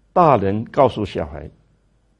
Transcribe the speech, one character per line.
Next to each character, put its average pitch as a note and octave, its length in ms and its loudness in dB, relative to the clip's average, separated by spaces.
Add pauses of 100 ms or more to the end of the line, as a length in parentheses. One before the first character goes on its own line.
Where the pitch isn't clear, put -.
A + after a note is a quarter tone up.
(120)
大 E3 240 4
人 G2 300 -2
告 C3 240 2
诉 G#2+ 160 -6
小 F2 220 -8
孩， D2+ 220 -16 (720)